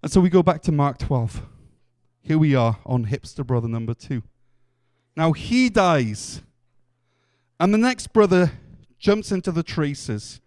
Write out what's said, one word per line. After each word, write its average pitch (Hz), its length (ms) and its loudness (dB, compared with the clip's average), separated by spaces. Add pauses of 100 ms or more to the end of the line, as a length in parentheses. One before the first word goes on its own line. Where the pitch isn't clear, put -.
And 151 100 -6
so 190 80 6
we 180 100 4
go 180 120 4
back 160 200 0
to 170 100 -2
Mark 143 260 0
twelve. 120 440 -4 (760)
Here 156 180 -2
we 156 160 4
are 117 320 2
on 123 200 -2
hipster - 380 -8
brother 120 240 -2
number 113 260 -6
two. 123 280 -8 (960)
Now 160 160 2
he 247 360 0
dies, 160 760 0 (1160)
and 190 160 2
the 214 40 2
next 247 340 -2
brother 180 400 4 (460)
jumps 202 340 0
into 185 180 -4
the 165 120 -4
traces. 139 840 -6